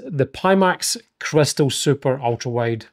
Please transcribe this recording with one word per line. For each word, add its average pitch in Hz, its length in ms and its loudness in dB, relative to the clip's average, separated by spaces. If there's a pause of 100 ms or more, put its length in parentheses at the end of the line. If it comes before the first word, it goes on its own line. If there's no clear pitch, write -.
the 139 200 -2
Pimax 190 720 0 (200)
Crystal 147 520 2
Super 135 500 0
Ultra 120 300 -4
Wide. 117 420 -2